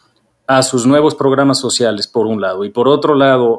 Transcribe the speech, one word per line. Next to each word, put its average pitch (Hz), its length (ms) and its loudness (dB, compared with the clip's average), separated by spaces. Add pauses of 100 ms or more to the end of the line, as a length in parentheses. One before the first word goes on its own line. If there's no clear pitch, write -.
(460)
a 131 160 2
sus 123 220 -2
nuevos 143 300 2
programas 139 440 0
sociales, 110 480 -2
por 110 200 -2
un 110 140 -4
lado, 95 260 -4
y 101 40 -10
por 120 160 0
otro 147 280 2
lado, 131 440 2